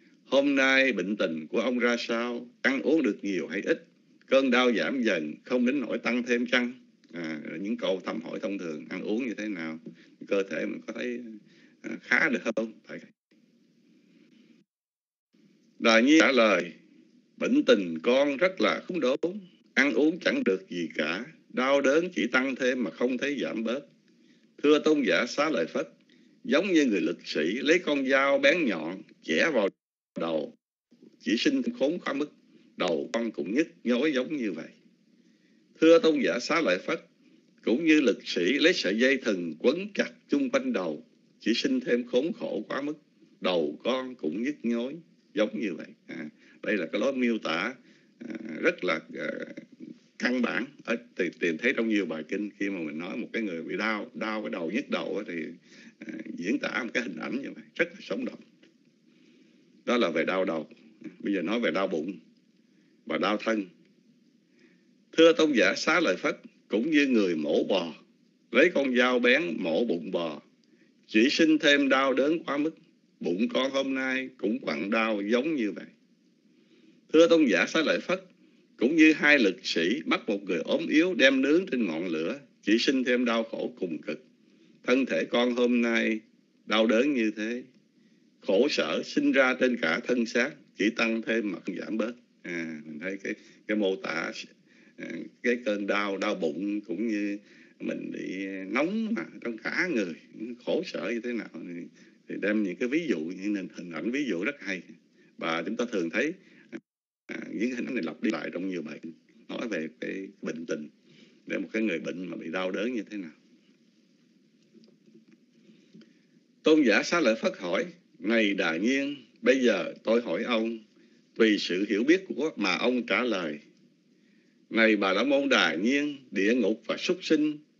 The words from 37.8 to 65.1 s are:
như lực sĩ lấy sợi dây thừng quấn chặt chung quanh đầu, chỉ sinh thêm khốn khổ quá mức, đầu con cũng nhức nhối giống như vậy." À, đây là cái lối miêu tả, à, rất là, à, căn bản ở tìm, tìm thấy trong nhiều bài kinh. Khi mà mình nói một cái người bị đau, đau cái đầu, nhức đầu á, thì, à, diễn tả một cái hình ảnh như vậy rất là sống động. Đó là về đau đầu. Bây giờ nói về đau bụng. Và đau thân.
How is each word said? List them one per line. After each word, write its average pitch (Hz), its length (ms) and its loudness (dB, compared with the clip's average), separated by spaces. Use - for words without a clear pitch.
như 156 160 6
lực 117 260 2
sĩ 95 320 0
lấy 165 140 4
sợi 101 260 -2
dây 131 180 4
thừng 87 420 -4
quấn 170 360 0
chặt - 160 -2
chung 139 220 0
quanh 131 220 0
đầu, 85 340 -4
chỉ 113 140 0
sinh 131 260 0
thêm 123 240 0
khốn 139 280 0
khổ - 360 -6
quá 131 140 -4
mức, 151 160 -6
đầu 80 440 -2
con 127 300 -2
cũng 90 280 -4
nhức 147 200 -4
nhối 117 320 -2
giống - 260 -2
như 95 140 -4
vậy." - 120 -12
À, 76 220 -12
đây 101 140 -2
là 85 160 -4
cái 104 80 -2
lối 135 120 0
miêu 120 260 0
tả, 90 360 -4
à, - 160 -12
rất 156 240 -2
là, 80 160 0
à, 73 100 -6
căn 123 240 0
bản 95 240 0
ở 117 120 -2
tìm, 87 240 -2
tìm 82 180 -2
thấy 127 180 0
trong 117 120 0
nhiều 101 180 0
bài 80 220 -8
kinh. 101 300 -4
Khi 101 120 -2
mà 95 100 -6
mình 76 180 -8
nói 87 180 -8
một - 160 -8
cái 113 100 -4
người 82 200 -6
bị 92 140 -8
đau, 104 380 -4
đau 110 280 -6
cái 113 80 -8
đầu, 85 200 -6
nhức 110 200 -6
đầu 92 260 -4
á, 104 100 -6
thì, 87 80 -10
à, - 140 -14
diễn 226 220 -2
tả - 240 -4
một 110 120 -8
cái 123 80 -2
hình 98 140 -8
ảnh - 260 -6
như - 120 -10
vậy - 100 -18
rất - 180 0
là - 80 -20
sống - 240 -8
động. - 160 -10
Đó 120 120 2
là 98 140 2
về 78 140 0
đau 92 200 0
đầu. 82 240 -4
Bây 151 160 -2
giờ 87 80 -2
nói 107 180 -2
về 98 100 0
đau 95 180 0
bụng. 85 300 -4
Và - 100 -2
đau 101 180 0
thân. 107 300 -2